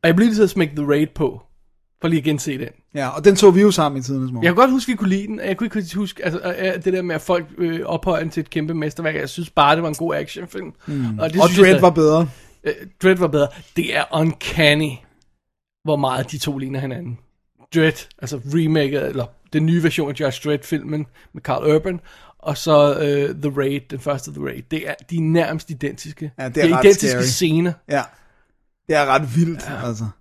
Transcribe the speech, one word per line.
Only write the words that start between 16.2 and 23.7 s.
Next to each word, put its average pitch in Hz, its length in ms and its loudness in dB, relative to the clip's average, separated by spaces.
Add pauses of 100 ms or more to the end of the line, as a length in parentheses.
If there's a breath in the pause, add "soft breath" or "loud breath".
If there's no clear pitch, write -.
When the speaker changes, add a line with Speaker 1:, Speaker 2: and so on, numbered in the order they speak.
Speaker 1:
de 151 60 -10
to 143 200 -6
ligner 135 220 -6
hinanden. 131 380 -10 (560)
Dread, 160 180 2 (260)
altså 131 260 -10
remaket, 147 640 0
eller 127 180 -6 (260)
den 156 140 0
nye 165 160 2
version 156 280 0
af 135 100 -10
Judge 135 240 -4
Dredd-filmen 151 640 -4 (280 soft breath)
med - 80 -16
Karl 147 340 0
Urban, 175 240 -2 (380 soft breath)
og 147 180 -6
så, 147 420 4
øh, 143 440 -2
The 147 140 -2
Raid, 139 240 -2 (100)